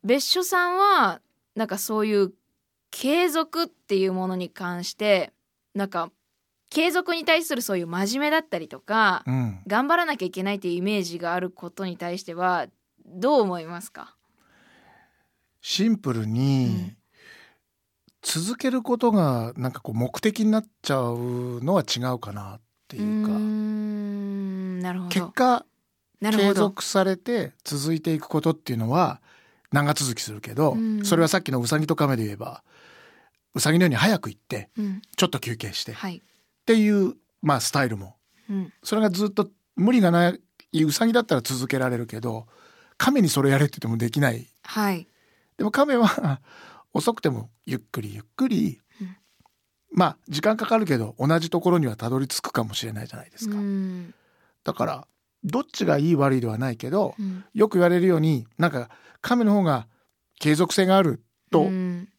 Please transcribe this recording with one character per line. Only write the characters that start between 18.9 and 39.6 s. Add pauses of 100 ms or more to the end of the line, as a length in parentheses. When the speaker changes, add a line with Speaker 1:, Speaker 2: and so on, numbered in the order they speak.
Speaker 2:
と
が
な
ん
か
こ
う
目
的
に
な
っ (160)
ち
ゃ
う
の
は
違 (140)
う
か
な
っ (280)
て
い
う
か。
Speaker 1:
う
ー
ん、
な
る
ほ
ど。
Speaker 2:
結
果、 (560)
Speaker 1:
な
る
ほ
ど。
Speaker 2:
継
続
さ
れ
て (120)
続
い
て
い
く
こ
と
っ
て
い
う
の
は (520)
長
続
き
す
る
け
ど、
Speaker 1:
う
ん。
Speaker 2:
そ
れ
は
さ
っ
き
の
ウ
サ
ギ
と
カ
メ
で
言
え
ば、 (920)
ウ
サ
ギ
の
よ
う
に
早
く
行
っ
て、
Speaker 1:
う
ん。 (140)
Speaker 2:
ち
ょ
っ
と
休
憩
し
て、
Speaker 1:
は
い。
Speaker 2:
っ (440)
て
い
う、 (260)
ま
あ、
ス
タ
イ
ル
も。 (340)
Speaker 1:
う
ん。 (100)
Speaker 2:
そ
れ
が
ず
っ
と (280)